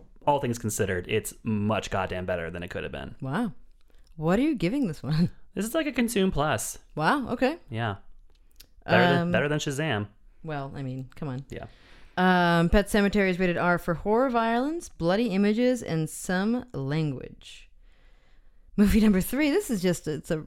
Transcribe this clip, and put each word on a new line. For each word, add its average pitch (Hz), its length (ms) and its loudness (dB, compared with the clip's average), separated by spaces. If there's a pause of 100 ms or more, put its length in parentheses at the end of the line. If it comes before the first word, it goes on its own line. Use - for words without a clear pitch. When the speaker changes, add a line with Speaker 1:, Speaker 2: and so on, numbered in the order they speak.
(260)
Speaker 1:
all 143 140 4
things 120 180 -2
considered, 95 500 -2
it's 107 240 -2 (100)
much 107 480 -2
goddamn 92 360 -4
better 85 240 -4
than 87 120 -8
it 87 80 -10
could 80 120 -8
have 78 100 -8
been. 69 280 -10
Speaker 2:
Wow. 165 320 -4 (640)
What 165 220 2
are 254 40 4
you 302 120 2
giving 226 320 0
this 156 160 -6
one? 156 320 2
<laughs> - 60 -20 (140)
Speaker 1:
This 196 120 -2
is, 240 80 -6
like, 311 140 0
a 254 40 -6
Consume 220 380 2
Plus. 143 480 -2 (160)
Speaker 2:
Wow, 208 360 0
okay. 262 280 0 (100)
Speaker 1:
Yeah. 110 280 -4 (880)
Better 180 160 6 (120)
than, 175 80 2
Speaker 2:
Um, 170 100 -2
Speaker 1:
better 127 160 2
than 151 100 0
Shazam. 135 480 -2 (380)
Speaker 2:
Well, 143 320 -8
I 143 60 -8
mean, 131 340 -10
come 160 120 -8
on. 131 220 -8
Speaker 1:
Yeah. - 140 -12 (520)
Speaker 2:
Um, 175 520 6
Pet 202 180 4
Sematary 202 440 2
is 175 100 -2
rated 180 160 0
R 175 200 2
for 170 180 -2
horror 226 360 0
violence, 240 580 -2
bloody 196 420 0
images, 214 520 2
and 160 260 -2
some 214 640 -4
language. 139 1000 -6 (1040)
Movie 202 240 6
number 202 200 6
three. 277 300 0
This 403 180 0
is 202 140 -2
just, 180 240 0
it's 151 240 -6
a 160 60 -2 (100)